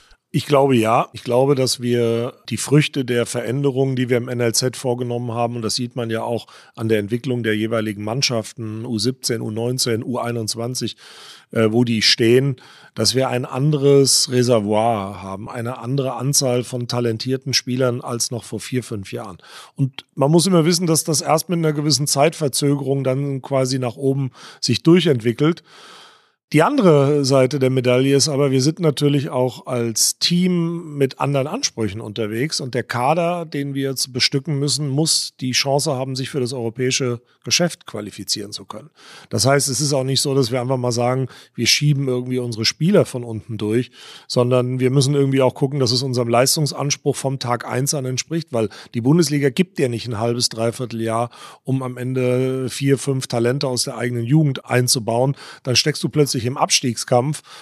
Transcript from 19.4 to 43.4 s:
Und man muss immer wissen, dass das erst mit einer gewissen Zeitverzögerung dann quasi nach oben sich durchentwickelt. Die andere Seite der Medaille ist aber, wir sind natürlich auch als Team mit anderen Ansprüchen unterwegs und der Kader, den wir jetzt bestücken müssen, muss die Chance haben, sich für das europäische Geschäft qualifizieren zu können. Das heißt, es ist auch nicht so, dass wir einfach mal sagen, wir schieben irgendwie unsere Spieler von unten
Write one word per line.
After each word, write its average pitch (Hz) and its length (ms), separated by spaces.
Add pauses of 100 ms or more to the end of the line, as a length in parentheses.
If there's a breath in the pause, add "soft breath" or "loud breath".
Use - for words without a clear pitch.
Und - 400
man 135 160
muss 165 160
immer 175 180
wissen, 175 220
dass 160 180
das 147 160
erst 156 300
mit 170 80
einer 156 160
gewissen 147 320
Zeitverzögerung 139 1000
dann 135 380
quasi 131 360
nach 120 180
oben 135 340 (320 loud breath)
sich 123 200
durchentwickelt. 151 800 (920 loud breath)
Die 151 100
andere 151 640
Seite 131 340
der 131 120
Medaille 131 440
ist 139 140
aber, 143 220
wir 131 100
sind 156 180
natürlich 147 520
auch 127 360
als 117 520
Team 170 800
mit 131 200
anderen 139 280
Ansprüchen 113 560
unterwegs 113 580
und 131 140
der 120 80
Kader, 170 640
den 143 260
wir 135 160
jetzt 131 240
bestücken 135 460
müssen, 143 320
muss 151 500
die 127 120
Chance 139 420
haben, 131 200
sich 127 140
für 143 120
das 123 120
europäische 123 720 (200)
Geschäft - 440
qualifizieren 104 640
zu 98 140
können. 123 240 (400 loud breath)
Das 110 160
heißt, 139 240
es 117 100
ist 147 140
auch 131 100
nicht 135 160
so, 139 140
dass 127 180
wir 131 80
einfach 127 160
mal 123 160
sagen, 123 360 (260 loud breath)
wir 117 120
schieben 143 400
irgendwie 127 320
unsere 117 280
Spieler 165 400
von 120 180
unten 110 320